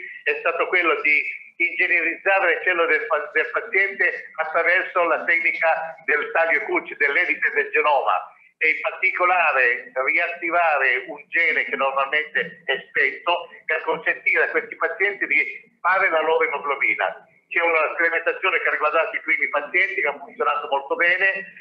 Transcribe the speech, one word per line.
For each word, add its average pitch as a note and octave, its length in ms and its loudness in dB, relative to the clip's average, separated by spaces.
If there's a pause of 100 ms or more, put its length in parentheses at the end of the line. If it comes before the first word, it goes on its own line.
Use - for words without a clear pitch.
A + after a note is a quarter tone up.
(240)
è D3 160 -2
stato E3 320 0
quello E3+ 300 2
di D3 180 2 (400)
ingegnerizzare F3 880 2
le E3 160 2
cellule E3+ 320 2
del D3+ 80 -2
pa-, D3+ 300 -2
del D#3 180 0
paziente F#3 880 -2
attraverso E3+ 640 0
la D3+ 200 2
tecnica E3 840 0
del D3 240 0
taglio E3 240 2
e C#3+ 80 -2
cuci, - 320 -4
dell'edite D3 560 0
del C#3+ 240 0
genoma, C3 480 2 (320)
e D#3+ 140 2
in D3+ 100 -2
particolare D3 1200 0
riattivare D#3+ 1120 0
un - 160 -14
gene D#3 360 0
che D3 120 -6
normalmente C3+ 880 -2
è B2+ 240 -4
spento E3+ 640 -2 (140)
per D#3+ 160 -2
consentire D#3 640 0
a E3 60 0
questi - 260 -2
pazienti F3 500 -2
di - 560 -2
fare F#3 260 2
la D#3+ 140 2
loro D#3+ 260 2
emoglobina. - 800 -2 (220)
C'è F3 100 0
una D#3+ 340 2
sperimentazione E3 640 0
che D#3 80 -2
ha D3+ 100 0
riguardato D3+ 380 2
i - 100 -10
primi - 220 0
pazienti F3+ 520 -2
che D3 60 -2
ha C#3 100 -2
funzionato - 540 -4
molto C#3 240 -2
bene, F3 560 0 (100)